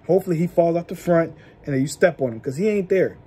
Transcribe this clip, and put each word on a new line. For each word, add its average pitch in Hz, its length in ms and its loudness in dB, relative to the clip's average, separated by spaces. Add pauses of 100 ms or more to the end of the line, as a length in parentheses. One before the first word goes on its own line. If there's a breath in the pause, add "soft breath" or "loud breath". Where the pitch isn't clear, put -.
Hopefully 175 300 2
he 170 100 2
falls 170 300 2
off 175 100 -6
the 190 80 -10
front 165 380 0 (320 loud breath)
and 143 80 -6
then 135 80 0
you 147 60 0
step 170 340 0
on 127 100 -2
him, 110 80 -12
'cause 131 160 -8
he 202 140 -2
ain't 202 180 -2
there. 175 400 0